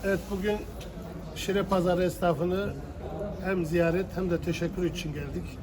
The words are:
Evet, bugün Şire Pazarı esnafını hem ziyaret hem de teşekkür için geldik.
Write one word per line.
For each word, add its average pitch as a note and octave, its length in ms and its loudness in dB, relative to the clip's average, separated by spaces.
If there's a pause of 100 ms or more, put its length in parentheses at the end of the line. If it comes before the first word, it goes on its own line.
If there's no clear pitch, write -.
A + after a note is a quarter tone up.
Evet, G3 160 2 (120)
bugün G#3 260 0 (760)
Şire G3 280 0
Pazarı F#3 400 4
esnafını F3+ 680 2 (720)
hem F3+ 220 2
ziyaret E3+ 400 4 (100)
hem F#3 140 0
de E3+ 120 2
teşekkür E3+ 440 0
için D#3 280 -2
geldik. D3 300 -4 (200)